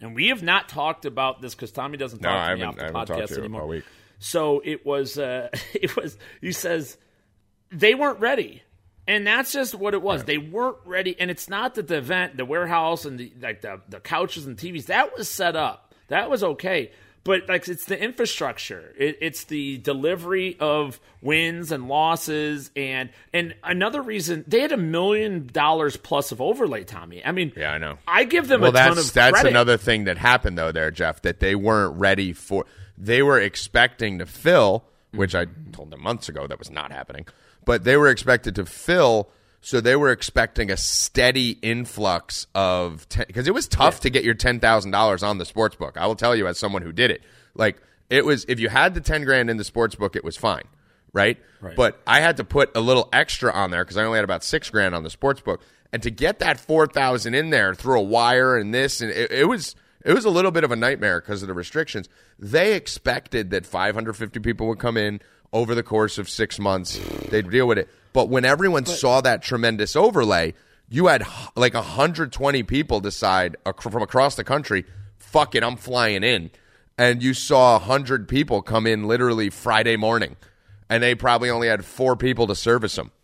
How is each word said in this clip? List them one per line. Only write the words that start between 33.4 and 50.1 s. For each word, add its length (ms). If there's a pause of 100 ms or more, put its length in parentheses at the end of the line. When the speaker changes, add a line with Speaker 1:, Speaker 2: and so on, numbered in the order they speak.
Speaker 2:
expecting 760
to 80
fill, 580 (280)
which 220
I 120 (260)
told 180
them 120
months 260
ago 180
that 120
was 120
not 220
happening. 340 (400)
But 180
they 140
were 100
expected 460
to 100
fill, 640 (320)
so 220
they 120
were 160
expecting 600
a 80
steady 840
influx 920
of 560
ten, 160
'cause 200
it 60
was 160
tough 280
Speaker 1:
Yeah. 40
Speaker 2:
to 100
get 140
your 100
ten 260
thousand 320
dollars 300
on 140
the 80
sports 320
book. 220
I 80
will 100
tell 180
you 140
as 100
someone 220
who 100
did 200
it. 120 (320)
Like, 220 (320)
it 160
was, 240
if 100
you 120
had 240
the 80
ten 220
grand 260
in 80
the 60
sports 300
book, 220